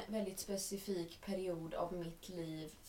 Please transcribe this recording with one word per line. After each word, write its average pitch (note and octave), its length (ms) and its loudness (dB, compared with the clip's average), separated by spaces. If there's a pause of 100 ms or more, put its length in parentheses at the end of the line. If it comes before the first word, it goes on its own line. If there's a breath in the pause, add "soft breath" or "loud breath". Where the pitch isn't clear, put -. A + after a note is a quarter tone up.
väldigt G3+ 340 2
specifik G3 840 0
period F3+ 500 2
av E3+ 180 2
mitt E3+ 360 -2
liv D#3+ 420 -2 (180)